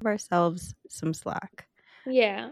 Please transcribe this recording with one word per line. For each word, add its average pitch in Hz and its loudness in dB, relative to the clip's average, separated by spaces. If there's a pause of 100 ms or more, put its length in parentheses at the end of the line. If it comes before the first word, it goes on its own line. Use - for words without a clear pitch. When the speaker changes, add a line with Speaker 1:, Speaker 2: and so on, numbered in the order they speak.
Speaker 1:
ourselves 175 0 (160)
some 160 -4
slack. - -10 (380)
Speaker 2:
Yeah, 233 2